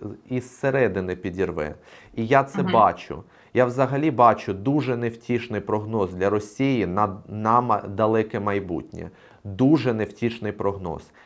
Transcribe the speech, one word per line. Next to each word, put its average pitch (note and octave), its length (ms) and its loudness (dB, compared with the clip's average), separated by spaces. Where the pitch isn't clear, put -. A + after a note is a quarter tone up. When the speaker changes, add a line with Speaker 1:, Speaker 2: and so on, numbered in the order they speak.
Speaker 1:
із B2 280 -6
середини G2+ 580 0
підірве. F2 600 -4
І A2+ 120 -2
я C3+ 160 4
це - 200 -4
Speaker 2:
Мгм. F3+ 80 -2
Speaker 1:
бачу. F#2 520 2
Я B2 120 4
взагалі C3+ 460 0
бачу A2+ 420 4
дуже B2+ 440 0
невтішний A#2 640 -4
прогноз G#2+ 520 -2
для F#2 160 0
Росії G#2 560 0
на, F#2+ 320 0
на A2 340 2
ма-, A2 260 0
далеке A2 520 0
майбутнє. F2+ 720 -4
Дуже B2 500 2
невтішний A2 580 -4
прогноз. F#2+ 500 -4